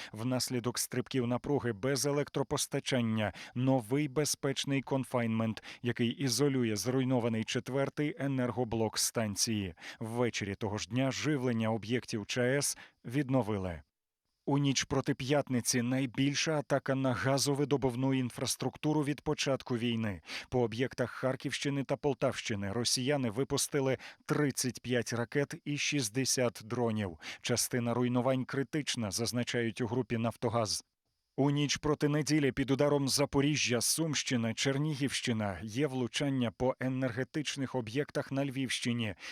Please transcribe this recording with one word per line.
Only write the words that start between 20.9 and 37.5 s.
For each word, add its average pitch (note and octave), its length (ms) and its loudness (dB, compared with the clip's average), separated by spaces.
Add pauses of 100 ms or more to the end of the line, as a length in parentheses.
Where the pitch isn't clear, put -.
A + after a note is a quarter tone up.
Харківщини C3+ 720 -2
та C#3 120 0
Полтавщини A2+ 760 -2
росіяни B2 580 2
випустили C3 680 0 (280)
тридцять C#3+ 560 0
п'ять A#2+ 300 0
ракет B2 420 0 (100)
і D3 140 -2
шістдесят B2+ 840 0
дронів. G#2+ 540 0 (220)
Частина A#2+ 540 0
руйнувань B2 500 2
критична, B2+ 640 -2
зазначають A#2 720 -2
у B2 60 0
групі A#2+ 320 0
«Нафтогаз». A2+ 640 0 (520)
У C#3 140 4
ніч C#3+ 260 2
проти D3+ 320 0
неділі D3 440 4
під C3 180 -2
ударом C#3 380 4
Запоріжжя, C#3 720 2
Сумщина, B2+ 720 0
Чернігівщина C3 1080 0
є A2+ 240 -2
влучання C3 640 0
по B2+ 300 0
енергетичних C3 920 -2